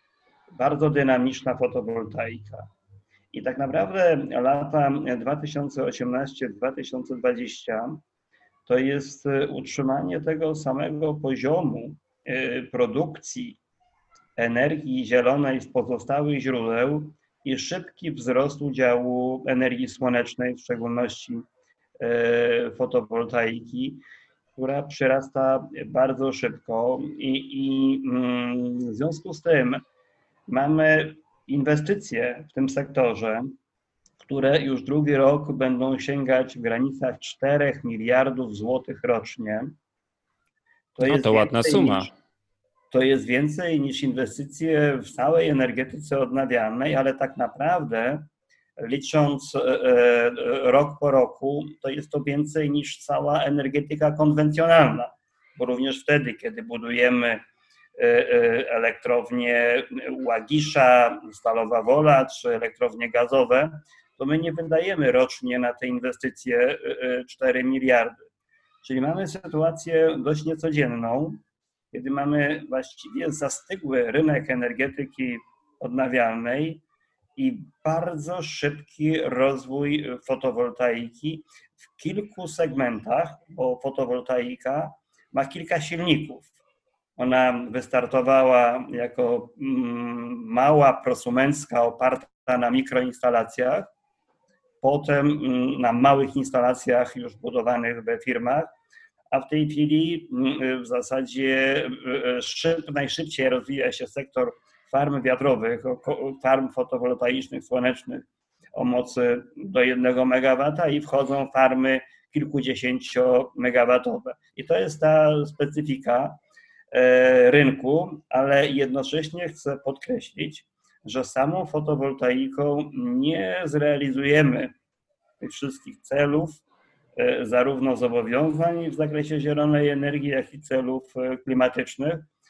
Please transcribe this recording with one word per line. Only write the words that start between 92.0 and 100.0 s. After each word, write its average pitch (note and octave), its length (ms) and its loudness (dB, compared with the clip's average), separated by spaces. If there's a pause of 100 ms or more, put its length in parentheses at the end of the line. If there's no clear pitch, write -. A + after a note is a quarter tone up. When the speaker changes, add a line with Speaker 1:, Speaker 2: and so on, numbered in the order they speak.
Speaker 1:
na A#2+ 140 0
mikroinstalacjach, B2+ 1120 0 (960)
potem, C#3+ 460 2
mm, C3 540 0
na A#2 120 2
małych C3+ 420 4
instalacjach B2+ 800 0
już A#2+ 200 -12
budowanych A#2+ 680 -2
we A2+ 160 -4
firmach, B2 440 -2 (680)
a C#3 80 0
w C3 100 -8
tej D3+ 200 0
chwili, D#3 640 0